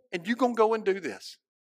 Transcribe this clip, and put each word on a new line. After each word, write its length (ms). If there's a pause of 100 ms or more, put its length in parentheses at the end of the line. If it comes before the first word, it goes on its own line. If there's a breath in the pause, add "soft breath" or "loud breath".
(120)
and 160
you 80
gonna 200
go 180
and 100
do 160
this." 380 (240)